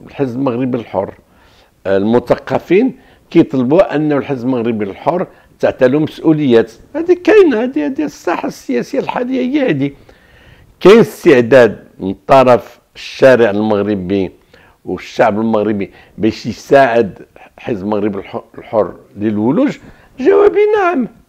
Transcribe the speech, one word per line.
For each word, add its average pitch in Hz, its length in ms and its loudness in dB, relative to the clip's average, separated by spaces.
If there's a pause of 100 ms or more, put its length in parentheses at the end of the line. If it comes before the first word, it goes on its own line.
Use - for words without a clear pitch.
الحزب 127 320 -6
المغربي 127 400 -4
الحر، 101 360 -8 (720)
المثقفين 120 1120 -2 (320)
كيطلبوا 143 640 2
أن 151 180 -2
الحزب 131 340 -4
المغربي 117 380 -4
الحر 139 420 -4 (340)
تعطى 123 280 0
له 139 100 0
مسؤوليات. 147 760 0 (240)
هذه 349 280 0
كاينة، 320 380 4
هذه، 277 240 -4
هذه 285 180 -6
الساحة - 440 -6
السياسية - 500 -6
الحالية 247 420 -4
هي 254 300 -2
هذه. 139 200 -4 (880)
كاين 208 180 8
استعداد 123 840 4 (140)
من 95 160 -6 (120)
طرف 131 520 2 (160)
الشارع 120 560 2
المغربي 101 800 -2 (540)
والشعب 104 560 -2
المغربي 107 500 -2 (280)
باش 107 280 -4
يساعد 113 800 0 (320)
الحزب 98 260 -8
المغربي 104 340 -4
الح-، 117 260 -12 (140)
الحر 98 360 -4 (220)
للولوج؟ 113 600 -2 (420)
جوابي 392 400 2 (160)
نعم. 349 320 -2 (200)